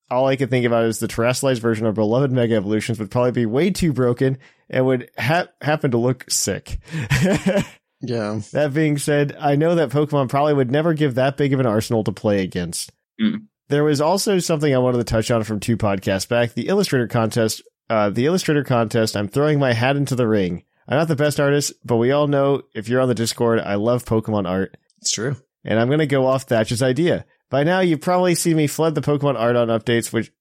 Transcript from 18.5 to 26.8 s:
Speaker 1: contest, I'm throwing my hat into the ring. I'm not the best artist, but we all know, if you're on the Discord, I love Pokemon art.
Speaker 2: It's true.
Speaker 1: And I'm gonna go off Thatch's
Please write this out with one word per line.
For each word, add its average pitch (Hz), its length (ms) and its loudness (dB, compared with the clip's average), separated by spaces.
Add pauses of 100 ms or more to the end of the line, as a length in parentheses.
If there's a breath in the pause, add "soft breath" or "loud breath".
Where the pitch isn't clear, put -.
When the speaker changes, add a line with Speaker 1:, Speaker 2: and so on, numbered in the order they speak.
Speaker 1:
contest, 117 540 0
I'm 104 100 -2
throwing 147 320 0
my 131 140 2
hat 127 240 0
into 139 180 -2
the 120 120 2
ring. 92 360 0 (240)
I'm 127 100 -2
not 160 120 0
the 160 80 2
best 147 240 0
artist, 143 320 0 (100)
but 123 140 0
we 117 140 2
all 147 160 2
know, 139 340 2 (120)
if 104 140 -10
you're 123 140 2
on 131 80 2
the 123 60 2
Discord, 113 440 0
I 101 160 -4
love 117 300 0
Pokemon 110 420 -2
art. 95 300 -4 (240)
Speaker 2:
It's - 100 -4
true. 123 240 -4 (300)
Speaker 1:
And 104 120 0
I'm 117 120 2
gonna 156 180 0
go 131 180 2
off 131 180 0
Thatch's 110 380 0